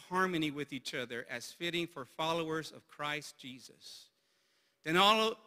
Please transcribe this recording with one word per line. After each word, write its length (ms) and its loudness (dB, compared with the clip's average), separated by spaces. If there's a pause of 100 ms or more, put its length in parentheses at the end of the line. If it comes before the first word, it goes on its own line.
harmony 440 2
with 200 -6
each 220 -8
other 380 -6
as 200 -10
fitting 360 -4
for 180 -10
followers 640 -2
of 160 -18
Christ 520 -6
Jesus. 680 -16 (760)
Then 120 2
all, 380 8 (140)